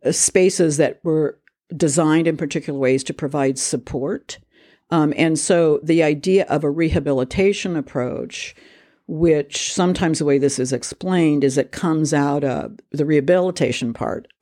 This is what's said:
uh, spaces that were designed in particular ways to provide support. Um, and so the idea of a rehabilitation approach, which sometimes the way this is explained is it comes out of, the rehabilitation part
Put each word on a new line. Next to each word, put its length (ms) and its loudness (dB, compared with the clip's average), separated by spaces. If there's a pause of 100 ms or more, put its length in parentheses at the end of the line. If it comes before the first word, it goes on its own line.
uh, 60 2
spaces 680 2
that 260 0
were 340 0 (380)
designed 520 2
in 80 0
particular 420 -6
ways 260 2
to 100 -6
provide 440 -2
support. 800 -6 (520)
Um, 260 2
and 200 2
so 460 2
the 220 2
idea 400 2
of 180 -2
a 80 0
rehabilitation 1040 0
approach, 800 -6 (540)
which 640 0
sometimes 460 0
the 60 -4
way 140 4
this 220 0
is 120 -4
explained 720 0
is 160 2
it 140 -2
comes 420 0
out 300 0
of, 340 -6 (140)
the 140 -2
rehabilitation 840 2
part 360 -6 (140)